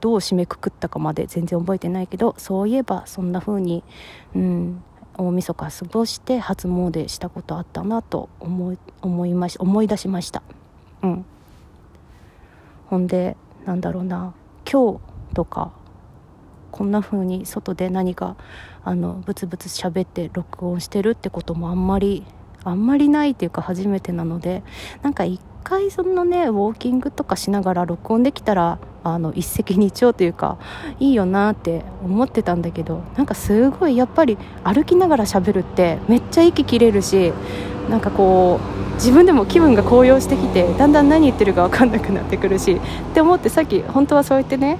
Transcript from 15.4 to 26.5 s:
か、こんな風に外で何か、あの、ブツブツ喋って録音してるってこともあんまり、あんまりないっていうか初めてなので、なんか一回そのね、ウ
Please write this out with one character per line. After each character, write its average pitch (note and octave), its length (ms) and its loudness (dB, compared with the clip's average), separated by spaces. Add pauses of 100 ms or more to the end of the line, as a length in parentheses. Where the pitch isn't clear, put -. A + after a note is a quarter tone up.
か、 - 280 -10 (960)
こ - 140 -10
ん G3+ 60 -4
な G#3 100 -2
風 G3 240 -4
に F#3 220 -6
外 - 280 -10
で F#3 140 -6
何 F#3 260 -4
か、 F#3 220 -10 (480)
あ F3+ 100 -4
の、 F3 320 -6
ブ G3+ 80 -6
ツ - 120 -12
ブ F3 100 -10
ツ - 120 -14
喋 F3+ 340 -6
っ - 20 -2
て E3+ 280 -10
録 - 360 -8
音 F3 120 -4
し - 80 -12
て G3+ 140 -4
る G#3+ 80 0
っ A#3 40 0
て - 160 -10
こ E3+ 120 -12
と E3+ 120 -8
も E3+ 160 -6
あ - 20 -4
ん F#3 140 -2
ま G3 120 0
り、 G3 260 -2 (400)
あ F3+ 100 -4
ん G#3 120 0
ま C#4 100 4
り C#4+ 120 4
な D4 160 4
い C#4+ 60 2
っ B3 40 -2
て - 100 -6
い E3+ 40 -2
う - 20 -8
か E3+ 120 -8
初 F#3 260 -4
め G3 120 -2
て F3+ 120 -8
な E3+ 120 -4
の E3 140 -6
で、 F3+ 240 -6 (400)
な C#4 80 -2
ん C#4+ 40 -2
か - 100 -2
一 - 160 -4 (240)
回 G4 260 -2
そ F#4 140 -4
の F4+ 200 0
ね、 F4 220 2
ウ A#3 40 0